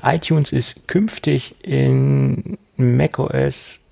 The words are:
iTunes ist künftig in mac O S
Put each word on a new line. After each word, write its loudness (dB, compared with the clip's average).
iTunes 0
ist -4
künftig -2
in 2
mac 2
O 0
S -4